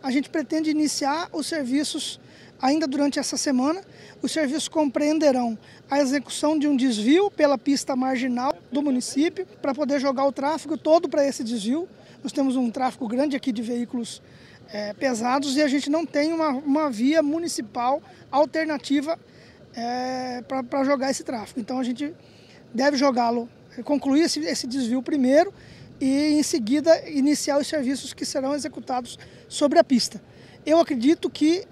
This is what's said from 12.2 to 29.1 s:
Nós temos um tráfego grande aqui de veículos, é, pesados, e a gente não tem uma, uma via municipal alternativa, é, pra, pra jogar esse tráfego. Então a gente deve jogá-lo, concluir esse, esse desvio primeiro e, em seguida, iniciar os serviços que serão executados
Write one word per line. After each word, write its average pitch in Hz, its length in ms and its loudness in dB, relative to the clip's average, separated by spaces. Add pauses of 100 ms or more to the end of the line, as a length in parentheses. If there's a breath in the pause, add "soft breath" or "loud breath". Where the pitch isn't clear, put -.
Nós 269 100 -6
temos 269 240 0
um 247 140 0
tráfego 254 360 -4
grande 262 300 0
aqui 254 160 -2
de 214 80 -4
veículos, 240 600 -6 (500 loud breath)
é, 208 220 -8
pesados, 262 640 0
e 302 40 4
a 302 60 4
gente 277 220 0
não 311 160 0
tem 302 260 0
uma, 320 160 0
uma 285 420 0
via 262 320 2
municipal 285 800 -2 (280 loud breath)
alternativa, 294 880 0 (580 loud breath)
é, 254 680 -6
pra, 262 200 -6
pra 269 220 0
jogar 269 260 2
esse 294 140 -4
tráfego. 233 340 -8
Então 254 220 -4
a - 20 -2
gente 262 320 -4 (580 loud breath)
deve 277 240 2
jogá-lo, 240 520 0 (340)
concluir 285 400 2
esse, 311 180 0
esse 302 280 -4
desvio 247 340 -2
primeiro 302 500 4 (480 loud breath)
e, 285 340 2
em 302 100 4
seguida, 302 680 2
iniciar 285 480 2
os 285 80 0
serviços 277 460 -4
que - 120 -10
serão 269 300 -2
executados 254 640 -8 (300 loud breath)